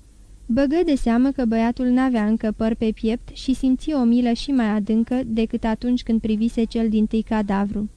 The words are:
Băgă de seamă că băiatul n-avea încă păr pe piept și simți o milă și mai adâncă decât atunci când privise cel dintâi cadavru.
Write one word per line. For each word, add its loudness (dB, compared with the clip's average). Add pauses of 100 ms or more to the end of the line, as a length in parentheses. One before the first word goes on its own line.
(460)
Băgă 2
de 2
seamă 2
că -2
băiatul 0
n-avea 2
încă 0
păr 0
pe 0
piept -4
și -2
simți 0
o 2
milă 4
și -4
mai 2
adâncă 0
decât -2
atunci -2
când 0
privise 0
cel -2
dintâi 0
cadavru. -2